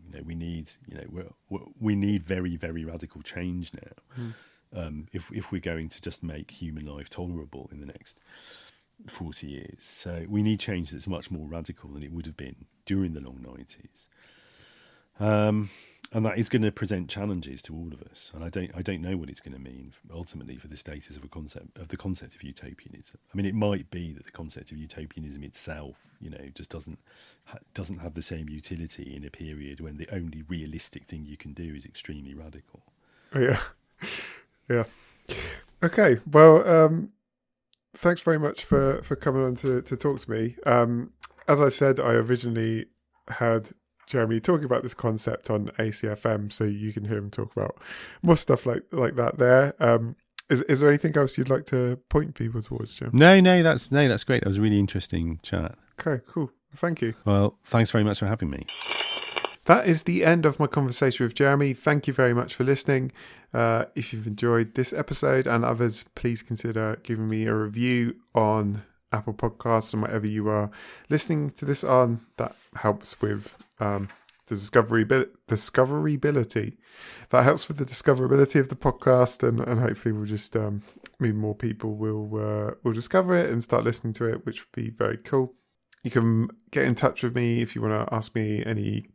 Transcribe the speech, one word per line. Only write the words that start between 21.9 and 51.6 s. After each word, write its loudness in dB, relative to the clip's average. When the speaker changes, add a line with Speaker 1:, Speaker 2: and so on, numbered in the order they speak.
Speaker 1:
concept -10
of -20
utopianism. -20
I -8
mean, -2
it -4
might -2
be -10
that -18
the -20
concept -16
of -14
utopianism -14
itself, -16
you -16
know, -16
just -18
doesn't -16
ha-, -20
doesn't -10
have -12
the -10
same -10
utility -12
in -14
a -16
period -14
when -12
the -12
only -10
realistic -12
thing -14
you -18
can -18
do -12
is -16
extremely -14
radical. -20
Speaker 2:
Yeah. 4
<laughs> -12
Yeah. 0
Okay. 4
Well, 12
um, 6
thanks 0
very 2
much -4
for, 2
for -4
coming 0
on -2
to, -2
to -8
talk -2
to -12
me. -2
Um, 2
as 4
I 6
said, 4
I 2
originally 0
had 0
Jeremy 0
talking 2
about 0
this -10
concept -4
on -2
A -2
C -6
F -4
M, -2
so -4
you -2
can -6
hear -2
him -8
talk -8
about -6
more 6
stuff 2
like, -2
like 0
that 0
there. 6
Um, 4
is, 4
is 2
there 6
anything 4
else 2
you'd 0
like 2